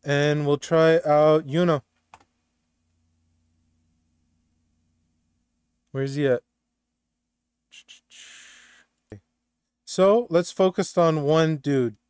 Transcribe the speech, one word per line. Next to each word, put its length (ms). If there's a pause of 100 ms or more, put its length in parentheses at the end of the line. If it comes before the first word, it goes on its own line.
And 420
we'll 120
try 380 (100)
out 420
Yuno. 360 (4000)
Where's 240
he 120
at? 140 (3500)
So, 440
let's 240
focus 440
on 260
one 340
dude. 400 (120)